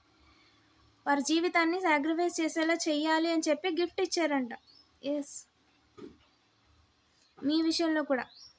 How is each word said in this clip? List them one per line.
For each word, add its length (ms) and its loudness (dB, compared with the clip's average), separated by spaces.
వారి 160 2
జీవితాన్ని 580 2
సాక్రిఫైస్ 600 0
చేసేలా 340 0
చెయ్యాలి 580 0
అని 160 0
చెప్పి 200 0
గిఫ్ట్ 320 -2
ఇచ్చారంట. 520 0
ఎస్, 300 -4
మీ 240 0
విషయంలో 400 2
కూడా 220 -2